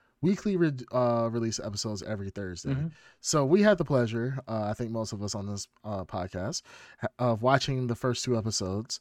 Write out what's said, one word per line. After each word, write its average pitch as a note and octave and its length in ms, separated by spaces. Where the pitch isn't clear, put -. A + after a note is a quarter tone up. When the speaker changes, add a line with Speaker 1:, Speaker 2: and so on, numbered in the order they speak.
Speaker 1:
weekly F#3+ 360
re-, E3+ 140
uh, A#2 400
release A2+ 280
episodes G#2 440
every G2 260
Thursday. F#2+ 440
Speaker 2:
Mm-hmm. C#3+ 140
Speaker 1:
So D3 240
we F3+ 180
had G#3 160
the E3+ 60
pleasure, B2 520
uh, A2 220
I G#2+ 40
think A2+ 180
most A2+ 220
of G2+ 100
us G2+ 100
on G2+ 140
this, G2+ 200
uh, G2+ 220
podcast, F#2 560
ha-, - 80
of A#2 240
watching C3 460
the A#2 80
first B2 280
two B2 140
episodes. G#2 640